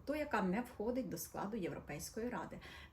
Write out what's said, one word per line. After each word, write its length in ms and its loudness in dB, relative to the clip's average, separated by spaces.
ту, 100 4
яка 260 4
не 200 6
входить 480 0
до 80 -2
складу 400 -2
Європейської 720 -2
Ради. 300 -4